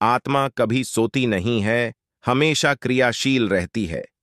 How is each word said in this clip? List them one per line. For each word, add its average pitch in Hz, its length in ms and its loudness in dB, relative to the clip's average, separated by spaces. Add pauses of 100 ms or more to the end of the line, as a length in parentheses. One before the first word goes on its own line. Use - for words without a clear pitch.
आत्मा 135 460 0
कभी 120 360 0
सोती 117 420 0
नहीं 107 340 0
है, 117 320 -2 (340)
हमेशा 143 480 2
क्रियाशील 127 720 0
रहती 92 380 -2
है, 80 180 -8 (180)